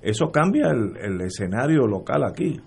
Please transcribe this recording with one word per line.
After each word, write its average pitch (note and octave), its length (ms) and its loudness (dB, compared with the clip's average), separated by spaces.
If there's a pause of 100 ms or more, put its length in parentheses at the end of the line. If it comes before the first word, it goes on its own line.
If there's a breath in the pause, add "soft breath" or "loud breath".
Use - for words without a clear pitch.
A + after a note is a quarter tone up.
Eso A2 280 0
cambia F#3+ 380 2
el, A2+ 300 0
el F#2+ 240 -4
escenario A2 640 0
local A2 380 0
aquí. - 420 -4